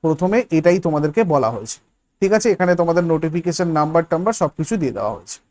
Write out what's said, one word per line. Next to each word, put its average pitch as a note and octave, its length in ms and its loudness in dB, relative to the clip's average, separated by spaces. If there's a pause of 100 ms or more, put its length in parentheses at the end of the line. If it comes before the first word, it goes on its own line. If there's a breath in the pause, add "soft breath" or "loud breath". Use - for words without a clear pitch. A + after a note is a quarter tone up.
প্রথমে F3+ 420 0 (140)
এটাই F3 220 4
তোমাদেরকে D3+ 440 0
বলা C#3+ 320 2
হয়েছে। G#2+ 220 -10 (420)
ঠিক G3 180 2
আছে, G#3+ 140 2
এখানে F3+ 240 2
তোমাদের E3+ 280 2
নোটিফিকেশন E3 640 -2 (120)
নাম্বার D#3+ 240 2
টাম্বার F3 300 -2
সবকিছু E3 480 -4
দিয়ে C3+ 100 0
দেওয়া G#2 240 -4
হয়েছে। - 220 -16 (140)